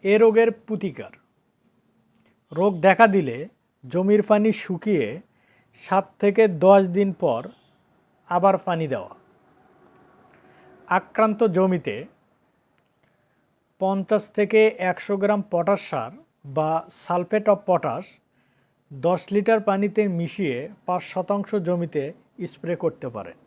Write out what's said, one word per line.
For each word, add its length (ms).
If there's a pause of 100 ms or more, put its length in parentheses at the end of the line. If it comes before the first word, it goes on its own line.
এ 140
রোগের 340
প্রতিকার, 600 (1400)
রোগ 280
দেখা 280
দিলে 400 (400)
জমির 360
পানি 280
শুকিয়ে 720 (520)
সাত 460
থেকে 280
দশ 400
দিন 260
পর 360 (800)
আবার 280
পানি 300
দেওয়া। 280 (1700)
আক্রান্ত 560
জমিতে 600 (1700)
পঞ্চাশ 520
থেকে 360
একশো 500
গ্রাম 340
পটাশ 300
সার 300 (340)
বা 440
sulphate 560
of 200
potash 420 (840)
দশ 280 (100)
লিটার 280
পানিতে 480
মিশিয়ে 640 (160)
পাঁচ 180
শতাংশ 520
জমিতে 580 (320)
স্প্রে 300
করতে 340
পারেন। 380